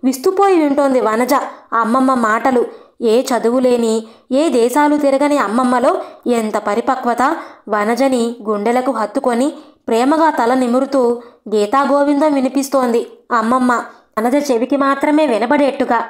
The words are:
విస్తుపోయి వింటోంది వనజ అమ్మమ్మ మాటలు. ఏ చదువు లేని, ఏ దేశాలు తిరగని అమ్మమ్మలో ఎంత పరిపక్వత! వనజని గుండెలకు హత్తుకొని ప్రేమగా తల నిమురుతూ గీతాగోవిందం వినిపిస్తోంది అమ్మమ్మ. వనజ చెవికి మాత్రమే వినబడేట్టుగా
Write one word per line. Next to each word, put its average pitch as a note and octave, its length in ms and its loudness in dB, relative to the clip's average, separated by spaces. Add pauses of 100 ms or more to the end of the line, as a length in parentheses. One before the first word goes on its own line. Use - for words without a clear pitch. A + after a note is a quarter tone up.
విస్తుపోయి F#4+ 520 2
వింటోంది C#4 440 2
వనజ A3+ 340 0 (400)
అమ్మమ్మ B3 400 2 (100)
మాటలు. A3+ 380 0 (400)
ఏ A3 200 2
చదువు A#3+ 380 0
లేని, A#3+ 340 2 (380)
ఏ C4+ 180 2
దేశాలు B3+ 460 2
తిరగని C#4+ 420 0
అమ్మమ్మలో B3 540 0 (400)
ఎంత A3 260 -2
పరిపక్వత! A#3 640 -2 (460)
వనజని A3+ 540 0 (200)
గుండెలకు A#3 500 -2
హత్తుకొని A#3+ 560 -2 (400)
ప్రేమగా C#4 420 2
తల B3 240 0
నిమురుతూ C4 480 0 (460)
గీతాగోవిందం C#4 840 2
వినిపిస్తోంది C4 680 0 (320)
అమ్మమ్మ. B3 400 0 (400)
వనజ A#3+ 320 0
చెవికి B3+ 320 0
మాత్రమే C#4 500 2
వినబడేట్టుగా B3 840 0